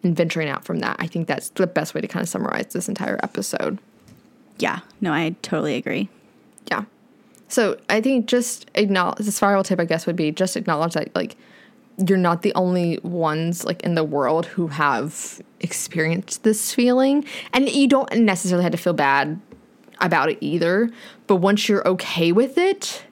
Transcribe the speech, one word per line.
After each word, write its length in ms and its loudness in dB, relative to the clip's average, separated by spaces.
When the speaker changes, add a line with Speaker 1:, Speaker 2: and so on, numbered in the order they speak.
Speaker 1:
and 120 4
venturing 340 0
out 160 -6
from 140 -4
that. 200 -2
I 80 -2
think 200 -6
that's 220 -4
the 160 0
best 300 -4
way 60 -2
to 60 -6
kind 140 -6
of 80 -4
summarize 380 -4
this 220 -6
entire 340 -4
episode. 560 -6
Speaker 2:
Yeah, 200 -2
no, 120 0
I 280 -2
totally 340 -2
agree. 340 -4
Speaker 1:
Yeah. 140 -4
So 320 0
I 120 2
think 260 2
just 480 -2
acknowledge, 500 0
the 60 -2
spiral 320 2
tip, 160 0
I 60 0
guess, 200 -2
would 100 -2
be 160 0
just 240 -2
acknowledge 380 -2
that, 220 -6
like, 200 -4
you're 140 4
not 240 2
the 100 2
only 480 0
ones, 640 -2
like, 160 -4
in 140 0
the 80 2
world 420 0
who 220 -4
have 760 -2
experienced 840 -4
this 320 0
feeling. 500 4
And 160 2
you 200 4
don't 300 2
necessarily 460 2
have 100 2
to 40 -2
feel 160 0
bad 460 2
about 300 2
it 120 -2
either. 500 0
But 120 4
once 300 4
you're 200 2
okay 440 2
with 280 2
it 520 0